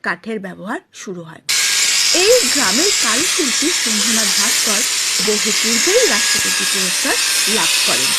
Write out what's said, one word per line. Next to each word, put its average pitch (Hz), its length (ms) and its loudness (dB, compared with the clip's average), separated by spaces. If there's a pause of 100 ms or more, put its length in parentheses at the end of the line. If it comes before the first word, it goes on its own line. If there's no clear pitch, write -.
কাঠের 214 360 -6
ব্যবহার 185 400 -10 (140)
শুরু 180 300 -12
হয়। 160 180 -20 (720)
এই 381 200 6 (200)
গ্রামের 262 380 2 (120)
কারুশিল্পী 277 680 0
সিংহনাথ 220 680 0
ভাস্কর 208 440 0 (460)
বহু 214 240 0
পূর্বেই 330 560 2
রাষ্ট্রপতি - 680 0
পুরস্কার 190 420 -2 (400)
লাভ - 160 0 (160)
করেন। - 320 0